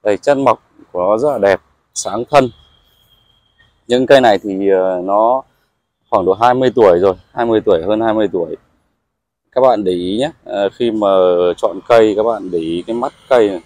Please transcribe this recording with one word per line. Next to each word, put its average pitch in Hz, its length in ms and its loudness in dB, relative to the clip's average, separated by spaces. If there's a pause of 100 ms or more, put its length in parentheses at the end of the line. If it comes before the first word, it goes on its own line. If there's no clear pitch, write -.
Đây, 104 140 -2
chân 139 280 -2
mộc 113 180 0 (300)
của 90 80 -8
nó 104 180 0
rất 143 140 -2
là 120 60 -4
đẹp, 98 220 0 (340)
sáng 110 360 -8
thân. 135 200 4 (1400)
Những 123 200 0
cây 139 140 6
này 107 180 4
thì, 98 320 -4
ờ, 92 340 0
nó 110 380 0 (680)
khoảng 98 140 0
độ 95 80 0
hai 117 220 2
mươi 127 200 0
tuổi 98 240 4
rồi, 92 160 0 (180)
hai 120 140 -4
mươi 110 180 0
tuổi, 87 180 0
hơn 107 180 -4
hai 113 140 -2
mươi 107 180 -2
tuổi. 85 240 -6 (960)
Các 127 80 -4
bạn 117 240 2
để 92 80 0
ý 90 260 -4
nhé, 143 120 -4 (140)
ờ, 101 240 -4
khi 120 220 -4
mà 107 180 -2 (480)
chọn 98 320 -4
cây, 110 280 4
các 110 60 -2
bạn 104 280 -4
để 87 80 -4
ý 82 280 -6
cái 117 100 -8
mắt 131 160 -6 (160)
cây 117 200 4
này. 92 180 -6